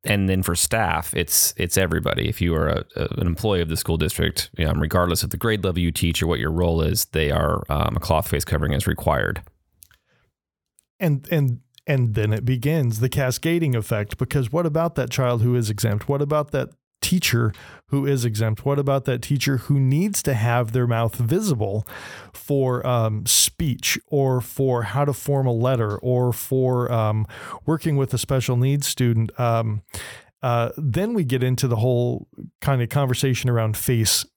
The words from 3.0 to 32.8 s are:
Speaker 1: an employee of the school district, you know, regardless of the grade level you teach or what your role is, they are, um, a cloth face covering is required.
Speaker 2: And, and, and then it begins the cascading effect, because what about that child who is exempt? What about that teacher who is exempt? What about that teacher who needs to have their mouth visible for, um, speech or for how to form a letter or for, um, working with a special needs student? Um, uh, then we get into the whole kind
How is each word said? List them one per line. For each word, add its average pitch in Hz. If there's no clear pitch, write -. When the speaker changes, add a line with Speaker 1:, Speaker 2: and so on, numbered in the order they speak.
Speaker 1:
an 87
employee 90
of 80
the 80
school 82
district, 80
you 82
know, 80
regardless 85
of -
the 82
grade 107
level 90
you 85
teach 82
or 80
what 80
your 67
role 82
is, -
they 76
are, 78
um, 76
a -
cloth 78
face 76
covering 73
is 67
required. 67
Speaker 2:
And, 147
and, 139
and 123
then 107
it 110
begins 123
the 127
cascading 147
effect, 104
because 123
what 170
about 160
that 120
child 120
who 123
is 117
exempt? 107
What 143
about 147
that 131
teacher 120
who 139
is 135
exempt? 110
What 143
about 139
that 120
teacher 139
who 143
needs 151
to 143
have 117
their 123
mouth 117
visible 117
for, 131
um, 113
speech -
or 135
for 123
how 135
to 143
form 139
a 123
letter 113
or 123
for, 127
um, 110
working 156
with 135
a 120
special 127
needs 135
student? 113
Um, 113
uh, 117
then 160
we 202
get 127
into 127
the 117
whole 123
kind 135